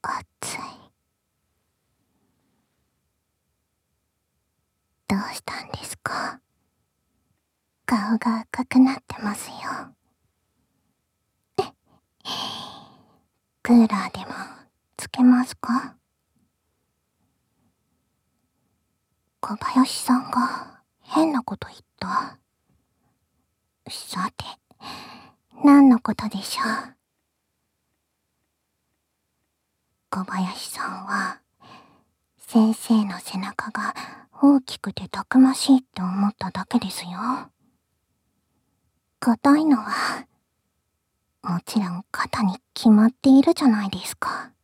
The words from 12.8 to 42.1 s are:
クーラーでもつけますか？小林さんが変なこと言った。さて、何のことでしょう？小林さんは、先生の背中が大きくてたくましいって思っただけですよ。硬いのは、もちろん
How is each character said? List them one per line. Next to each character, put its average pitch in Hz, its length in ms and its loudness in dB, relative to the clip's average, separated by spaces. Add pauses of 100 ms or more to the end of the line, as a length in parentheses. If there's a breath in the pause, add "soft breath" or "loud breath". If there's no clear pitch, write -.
ク 240 100 2
ー 233 140 8
ラ 190 240 -4
ー - 20 -20
で 190 80 -12
も - 120 -14 (640)
つ - 140 -14
け - 120 0
ま 247 220 6
す - 120 -14
か？ - 400 -6 (3500)
小 208 140 -8
林 - 460 0
さ 254 140 0
ん 262 140 -4
が - 500 -6 (220)
変 311 320 0
な 240 80 -2
こ - 160 -10
と - 100 -12
言 - 80 -20
っ - 40 -20 (200)
た。 - 380 -6 (1500)
さ - 440 -8
て、 - 100 -14 (1160 loud breath)
何 277 280 10
の 226 100 6
こ 214 140 -2
と 214 160 -6
で 196 120 -8
し - 160 -8
ょ - 40 -2
う？ - 320 -4 (3250)
小 190 140 -6
林 185 460 -6
さ - 160 -10
ん 190 200 -10
は、 - 340 -4 (960 soft breath)
先 220 360 4
生 220 300 2
の 185 140 -8
背 - 200 -12
中 196 340 -10
が - 220 -8 (460 loud breath)
大 277 200 6
き - 180 -14
く - 140 -8
て - 160 -12
た - 160 -8
く - 160 4
ま 262 140 6
し - 200 4
い 262 40 6
っ 254 40 0
て - 200 -12
思 190 260 0
っ 208 100 -4
た 180 140 -8
だ 185 140 -10
け - 120 0
で 196 120 -2
す - 140 -12
よ。 175 60 -12 (2000)
硬 277 380 2
い 311 80 0
の 285 140 4
は、 - 480 -6 (1160)
も 175 240 -4
ち - 140 0
ろ 196 60 -4
ん 175 260 -10